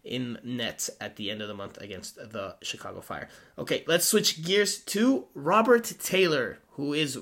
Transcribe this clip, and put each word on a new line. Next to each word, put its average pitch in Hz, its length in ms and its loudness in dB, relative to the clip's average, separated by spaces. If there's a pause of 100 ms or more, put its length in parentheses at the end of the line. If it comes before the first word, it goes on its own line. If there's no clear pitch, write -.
in 123 400 -6
net 120 440 -4 (120)
at 104 160 -10
the 104 160 -6
end 107 100 -6
of 104 60 -8
the 104 60 -10
month 98 240 -10
against 101 360 -12
the 104 480 -10
Chicago 92 380 -10
Fire. - 280 -10 (300)
Okay, - 300 -2
let's 175 180 4
switch 208 380 2
gears 196 400 2
to 247 500 2
Robert 220 640 4
Taylor, 151 600 2 (140)
who 143 180 -2
is 143 300 0